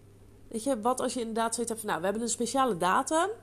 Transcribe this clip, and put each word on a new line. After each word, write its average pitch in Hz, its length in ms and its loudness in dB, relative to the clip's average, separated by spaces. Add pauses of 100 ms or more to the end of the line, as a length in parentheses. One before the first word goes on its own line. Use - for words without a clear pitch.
(500)
Weet 220 160 -6
je, 262 160 0
wat 247 200 2
als 269 140 -2
je 254 60 -2
inderdaad 226 340 -2
zoiets 233 180 -2
hebt 220 120 -8
van, 208 60 -2
"Nou, 160 100 0
we 170 60 -2
hebben 208 180 0
een 226 100 -2
speciale 240 420 2
datum, 247 520 2 (140)